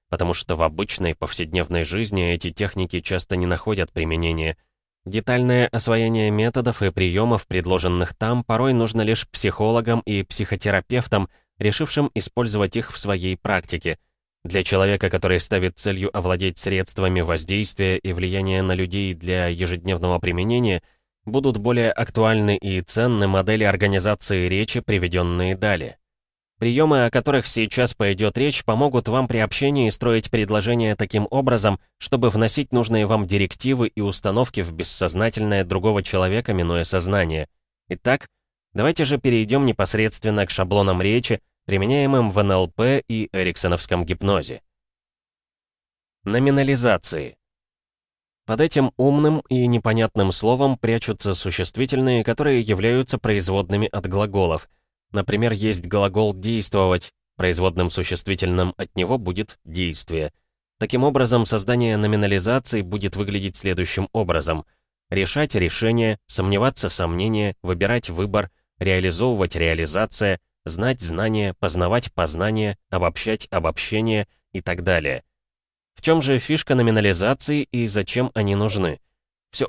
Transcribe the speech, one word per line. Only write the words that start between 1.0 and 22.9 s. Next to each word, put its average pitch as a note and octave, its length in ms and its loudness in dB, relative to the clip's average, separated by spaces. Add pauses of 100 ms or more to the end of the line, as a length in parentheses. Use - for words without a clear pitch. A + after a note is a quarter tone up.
повседневной E2+ 680 -2
жизни F#2 480 -2
эти E2+ 200 -4
техники F#2+ 480 -4
часто F#2 380 -4
не F2+ 80 0
находят F2+ 460 -2
применения. D#2+ 680 -2 (480)
Детальное B2 640 2
освоение A2+ 640 2
методов A#2 540 0
и F#2 80 2
приемов, F#2+ 560 0
предложенных F2+ 680 0
там, A#2+ 280 -2
порой B2+ 300 0
нужно A2+ 280 2
лишь A2 280 0
психологам A2+ 720 0
и G2+ 220 -2
психотерапевтам, G2+ 1040 -2 (280)
решившим C#3+ 560 0
использовать G#2 640 -2
их A2+ 160 -4
в - 60 -8
своей F#2 400 -2
практике. F2 600 -4 (480)
Для F2+ 180 0
человека, G2 460 2
который F2+ 300 0
ставит F#2 380 -2
целью F#2+ 380 -2
овладеть F#2 420 -2
средствами F#2 640 0
воздействия F#2 760 -2
и F#2+ 160 -4
влияния F#2+ 480 -2
на F#2 120 0
людей F#2 400 -2
для F2 340 -2
ежедневного F2 720 -2
применения, F#2+ 600 0 (440)
будут B2+ 320 0
более A#2 340 2
актуальны A2 640 2
и F#2+ 260 -4
ценны G#2+ 460 0